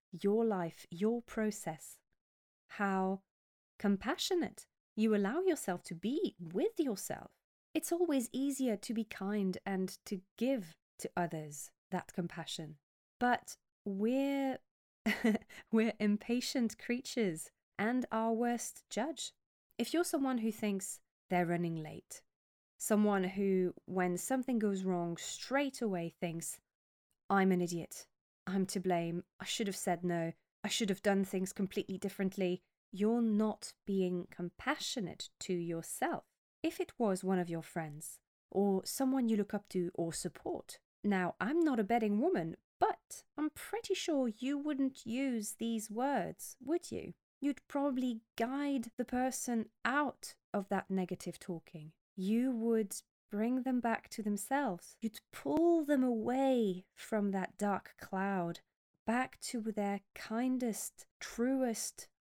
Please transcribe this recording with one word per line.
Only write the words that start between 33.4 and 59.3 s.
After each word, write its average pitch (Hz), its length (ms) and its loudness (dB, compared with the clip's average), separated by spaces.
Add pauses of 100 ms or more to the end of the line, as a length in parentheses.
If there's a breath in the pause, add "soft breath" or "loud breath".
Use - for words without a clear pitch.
being 180 460 0
compassionate - 960 -6 (120)
to - 120 -2
yourself. 170 680 -2 (400)
If 330 160 -2
it - 180 -2
was 196 260 0
one 185 160 4
of 175 100 -2
your 165 120 -4
friends, 156 580 -10 (300)
or 196 360 4
someone 262 440 2
you 220 80 4
look 202 160 0
up 202 160 -4
to 180 240 0
or 170 180 -2
support, - 680 -6 (240)
now, 185 360 2
I'm 277 220 2
not 277 180 4
a 214 40 4
betting 214 360 2
woman, 226 380 0 (220)
but - 440 0 (140)
I'm 302 140 -2
pretty - 420 -4
sure 285 340 2
you 254 300 -2
wouldn't 277 480 -2
use 240 540 -2
these 226 320 -2
words, 220 720 -2
would 294 300 -2
you? - 220 -8 (260)
You'd 277 280 -2
probably 254 540 0 (160)
guide 269 600 -2
the 247 80 -2
person 247 640 -2 (160)
out - 480 -2 (200)
of 196 160 -2
that - 200 -2
negative 185 500 -2
talking. 160 520 -10 (260)
You 220 340 2
would 226 440 0 (360)
bring 240 320 0
them 247 160 2
back 226 300 -2
to - 120 -10
themselves. 208 800 -2
You'd - 220 -6 (100)
pull 320 540 4
them 277 180 4
away 240 800 2 (120)
from 208 360 0
that 190 260 -4
dark 202 400 -2
cloud, 190 640 -2 (480)
back 247 340 -2